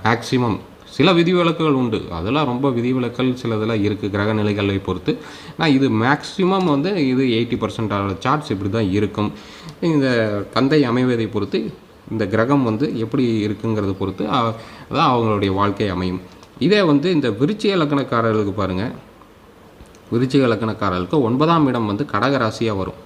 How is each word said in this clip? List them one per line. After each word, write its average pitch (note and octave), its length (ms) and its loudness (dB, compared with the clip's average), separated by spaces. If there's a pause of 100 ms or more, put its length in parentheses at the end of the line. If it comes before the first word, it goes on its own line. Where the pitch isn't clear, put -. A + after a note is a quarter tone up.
மேக்ஸிமம் A#2 540 0 (320)
சில F3 240 4
விதிவிலக்குகள் E3+ 600 2
உண்டு, A#2+ 280 0 (100)
அதெல்லாம் A2 340 -2
ரொம்ப B2+ 240 0
விதிவிலக்கல் B2 640 -2
சிலதெல்லாம் A2 480 -2
இருக்கு G#2 280 -2
கிரக G2+ 240 0
நிலைகளை G2+ 440 0
பொறுத்து. F#2 400 -2 (400)
ஆனா D#3+ 120 2
இது C3+ 200 4
மேக்ஸிமம் D3 760 0
வந்து D#3 440 0
இது B2+ 180 2
எயிட்டி A#2 340 0
பர்சன்ட் G2+ 600 -2
சார்ட்ஸ் C#3+ 320 -2
இப்படி G2+ 180 -2
தான் G#2+ 220 0
இருக்கும். G#2 400 0 (500)
இந்த D3+ 260 2 (460)
தந்தை C#3 300 4
அமைவதை A#2+ 480 0
பொறுத்து C#3+ 420 -2 (380)
இந்த G#2+ 160 -2
கிரகம் A#2+ 360 2
வந்து A2+ 360 0
எப்படி A2+ 480 0
இருக்குங்கிறத G#2+ 460 -2
பொறுத்து, F#2+ 380 -4
அ-, A#2 220 0 (380)
அதான் C#3 200 2
அவங்களுடைய G#2 420 2
வாழ்க்கை G2+ 360 0
அமையும். F#2 320 -4 (380)
இதே G3+ 220 4
வந்து D#3 300 4
இந்த C3+ 180 2
விருச்சிக G3 460 0
லக்னக்காரர்களுக்கு A#2 760 0
பாருங்க, F#2+ 400 -2 (1200)
விருச்சிக C3 360 2
லக்னக்காரர்களுக்கு G#2 720 0
ஒன்பதாம் D3 460 4
இடம் A#2+ 180 0
வந்து G#2 260 -2
கடக C3+ 260 0
ராசியா A2 400 -2
வரும். F#2 280 -6